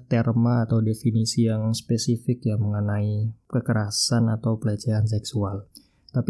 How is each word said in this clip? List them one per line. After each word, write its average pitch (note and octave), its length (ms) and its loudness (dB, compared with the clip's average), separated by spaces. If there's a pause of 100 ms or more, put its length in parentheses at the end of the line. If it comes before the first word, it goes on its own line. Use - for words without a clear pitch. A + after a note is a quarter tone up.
terma A#2 560 2
atau A2+ 160 2
definisi A2 720 0
yang A2 240 0
spesifik A#2+ 720 -2
ya G#2+ 80 2
mengenai G#2 720 0 (240)
kekerasan A2+ 800 0
atau A2+ 240 0
pelecehan G#2+ 480 0
seksual. G2+ 640 -4 (460)
Tapi B2 160 0